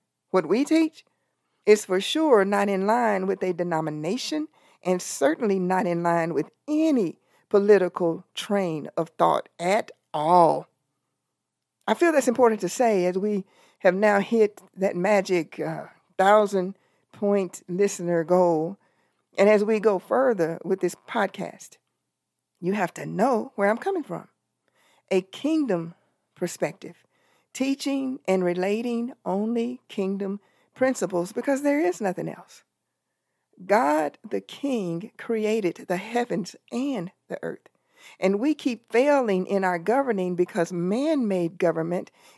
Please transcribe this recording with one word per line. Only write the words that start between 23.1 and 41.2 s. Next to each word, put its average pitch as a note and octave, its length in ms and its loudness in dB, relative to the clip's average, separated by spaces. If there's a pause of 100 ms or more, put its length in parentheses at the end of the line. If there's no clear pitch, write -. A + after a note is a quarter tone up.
where G3+ 120 2
I'm A3+ 100 0
coming F#4+ 240 -4
from. - 260 -12 (800)
A F#3+ 120 2
kingdom G3+ 720 -4 (400)
perspective, - 680 -8 (480)
teaching C4+ 760 -4
and F#3 180 0
relating A3+ 680 -2 (120)
only A3+ 640 -4
kingdom G3 520 -6 (340)
principles G3 580 -2
because C4+ 300 -4
there C#4+ 180 0
is F4 200 -2
nothing F3+ 280 -4
else. - 340 -16 (1040)
God C#4 540 0 (100)
the G3+ 120 -6
King G3 760 -6
created G#3+ 720 -2
the F3+ 80 -2
heavens A3 600 -4 (160)
and A#3+ 400 -4 (160)
the F#3 140 -8
earth. - 260 -10 (520)
And G3 200 0
we D4 140 0
keep - 380 -6
failing A#3+ 540 2
in G3 180 0
our F3+ 140 0
governing G3+ 560 0
because F3 380 -2
man-made F#3+ 840 -2